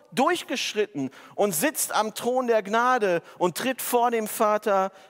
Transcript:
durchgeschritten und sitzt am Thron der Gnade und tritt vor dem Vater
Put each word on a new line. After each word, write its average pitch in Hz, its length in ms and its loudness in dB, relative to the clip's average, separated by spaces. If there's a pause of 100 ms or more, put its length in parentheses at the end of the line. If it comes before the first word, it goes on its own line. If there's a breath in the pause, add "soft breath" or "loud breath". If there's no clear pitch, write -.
(120 loud breath)
durchgeschritten 214 1000 -2 (240 loud breath)
und 202 180 0
sitzt 208 400 -2
am 214 220 -2
Thron 254 320 -2
der 226 160 2
Gnade 214 600 2 (160 loud breath)
und 180 180 0
tritt 254 260 -4
vor 240 280 2
dem 226 160 -2
Vater 208 680 0 (160 loud breath)